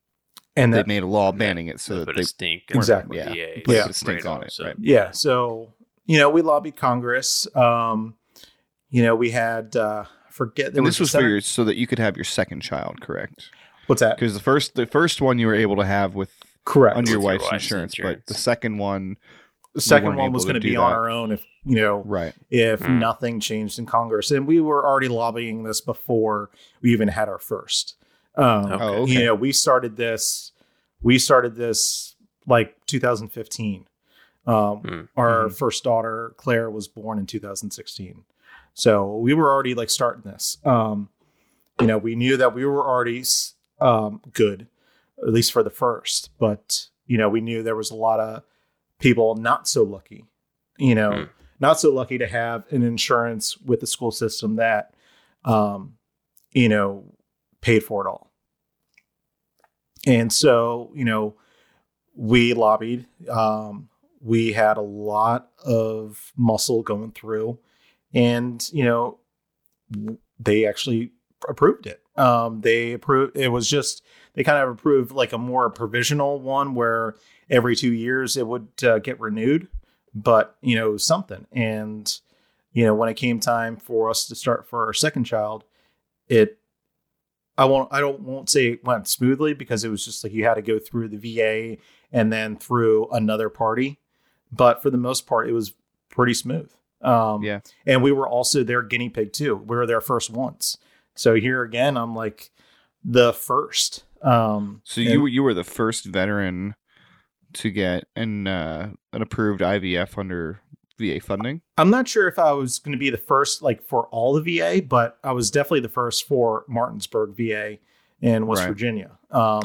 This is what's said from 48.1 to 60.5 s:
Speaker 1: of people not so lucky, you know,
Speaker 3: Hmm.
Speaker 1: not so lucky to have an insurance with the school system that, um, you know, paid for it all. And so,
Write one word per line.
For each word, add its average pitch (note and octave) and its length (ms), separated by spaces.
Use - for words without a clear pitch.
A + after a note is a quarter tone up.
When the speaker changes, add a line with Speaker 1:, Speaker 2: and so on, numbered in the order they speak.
Speaker 1:
of A2 240
people A2+ 360
not A#2 320
so A#2+ 160
lucky, G2+ 420
you C3 180
know, G#2+ 160
Speaker 3:
Hmm. F2 120
Speaker 1:
not D3+ 200
so D3+ 120
lucky B2+ 260
to B2 100
have A#2 440
an B2+ 120
insurance A#2 720
with B2 240
the A#2+ 60
school A#2 240
system A2 440
that, A2+ 380
um, G2+ 540
you B2 180
know, G2 460
paid A2 220
for G2 220
it F#2 40
all. - 220
And A#2 260
so, A#2+ 640